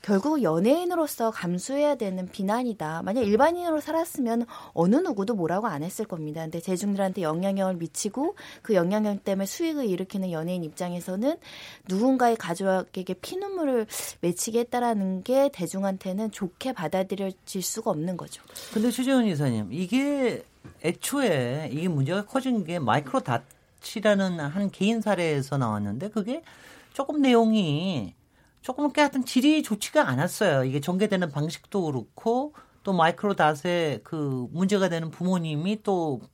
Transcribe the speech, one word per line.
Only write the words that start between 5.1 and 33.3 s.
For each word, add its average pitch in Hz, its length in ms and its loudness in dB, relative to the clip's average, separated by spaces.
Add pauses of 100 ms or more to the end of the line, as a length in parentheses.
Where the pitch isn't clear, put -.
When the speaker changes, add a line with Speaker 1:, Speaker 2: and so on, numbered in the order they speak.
Speaker 1:
뭐라고 185 340 -2
안 147 140 -4
했을 190 220 -6
겁니다. 160 380 -8
근데 165 180 -6
대중들한테 190 640 -2
영향력을 190 540 0
미치고 214 600 -4 (240)
그 220 140 0
영향력 202 500 2
때문에 196 220 0
수익을 302 400 -2
일으키는 185 460 -2
연예인 170 300 -4
입장에서는 185 760 -4 (500)
누군가의 240 480 4
가족에게 185 760 -2
피눈물을 339 720 -2 (340)
맺히게 220 400 0
했다라는 220 640 0
게 269 320 4
대중한테는 190 760 -4
좋게 226 440 -6
받아들여질 190 880 -4
수가 220 280 -4
없는 165 280 -2
거죠. - 240 -14 (320)
Speaker 2:
근데 220 160 2
최재원 254 340 2
이사님, 139 480 0
이게 240 720 0 (400)
애초에 156 880 0
이게 160 160 -2
문제가 165 380 0
커진 254 380 0
게 170 140 -4
마이크로 135 420 2
닷 - 240 -2 (520)
이라는 196 440 2
한 180 300 -2
개인 220 300 0
사례에서 165 560 0
나왔는데 110 540 -2
그게 226 320 -4 (500)
조금 285 300 -2
내용이 190 880 4 (480)
조금 285 240 -4
이렇게 294 160 0
하여튼 285 240 2
질이 302 380 4
좋지가 254 440 0
않았어요. 143 580 2
이게 131 160 0
전개되는 185 500 0
방식도 165 540 -4
그렇고 226 680 -2 (300)
또 196 100 -2
마이크로 175 440 4